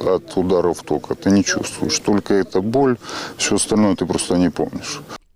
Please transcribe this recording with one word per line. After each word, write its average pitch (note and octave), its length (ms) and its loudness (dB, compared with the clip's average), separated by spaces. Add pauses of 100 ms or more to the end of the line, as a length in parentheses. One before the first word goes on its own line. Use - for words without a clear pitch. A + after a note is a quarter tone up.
от - 320 0
ударов F2 440 2
тока, - 320 -4
ты - 180 0
не G2 120 6
чувствуешь. - 560 -4
Только G2+ 340 0
эта F#2+ 280 2
боль, B2 340 2 (420)
всё - 180 0
остальное G#2 400 2
ты F2+ 100 -2
просто F2 320 -2
не F2+ 120 4
помнишь. - 520 -6 (340)